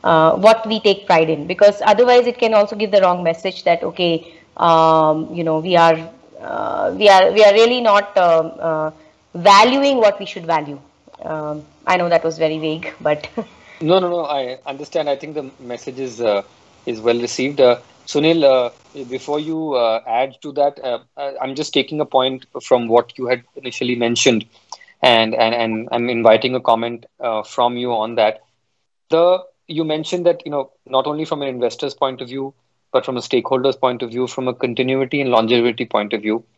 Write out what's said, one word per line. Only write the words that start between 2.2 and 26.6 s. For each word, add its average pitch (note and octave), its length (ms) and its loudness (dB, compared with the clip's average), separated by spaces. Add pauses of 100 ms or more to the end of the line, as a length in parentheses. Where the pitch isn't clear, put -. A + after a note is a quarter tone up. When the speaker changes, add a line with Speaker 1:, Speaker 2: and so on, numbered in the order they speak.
Speaker 1:
it A#3+ 100 -6
can A3+ 160 0
also G#3 240 2
give G#3 140 -4
the G3 100 6
wrong F3+ 220 2
message E3+ 420 -4
that, E3+ 180 2
okay, E3 500 -2 (240)
um, D#3+ 760 2
you E3+ 120 -6
know, D#3 140 0
we F3 180 0
are, E3 340 4 (300)
uh, - 560 -6
we G#3 100 4
are, F#3+ 240 8
we G#3+ 120 6
are G3+ 100 8
really A#3 260 4
not, G#3 380 0
uh, F#3+ 40 4
uh, D#3+ 680 0 (420)
valuing A#3+ 640 4
what G#3 220 2
we G3 60 -10
should E3+ 200 -14
value. D3+ 340 -4 (440)
Um, D3+ 420 -10 (220)
I F3+ 80 2
know F3 140 -2
that E3 160 0
was D#3+ 120 -4
very D#3 220 -2
vague, D#3 400 -6
but D3+ 340 -4
<laughs> - 480 -14
Speaker 2:
No, F3 180 2
no, F3+ 100 -2
no. E3+ 160 -4
I C3 400 -6
understand. D3 440 -6
I C#3 60 -2
think D3+ 200 -14
the C3+ 140 -10 (100)
message B2 400 -14
is, A#2+ 200 -10
uh, G2+ 240 0 (420)
is A#2 140 -8
well A#2+ 200 0
received. C3+ 420 -4
Uh, A#2+ 180 4 (260)
Sunil, D#3 380 0
uh, C3 600 0
before C3 340 -8
you, D#3+ 340 -6
uh, A2+ 320 0
add B2+ 360 -4
to D3 120 -12
that, C#3+ 300 -2
uh, A#2+ 160 -6 (160)
uh, C#3 240 -10
I'm C3+ 160 -8
just D#3 180 -8
taking D3+ 280 -2
a C#3+ 40 -2
point C3 400 -2 (180)
from A#2+ 240 0
what A#2+ 300 0
you B2+ 100 -8
had B2 160 -4 (120)
initially B2 400 -6
mentioned, A#2 500 0 (560)
and, A2+ 320 2
and, A#2 220 0
and A2+ 360 -4
I'm A#2+ 180 -2
inviting A#2 460 4
a B2+ 40 -4
comment, A#2 460 -2 (140)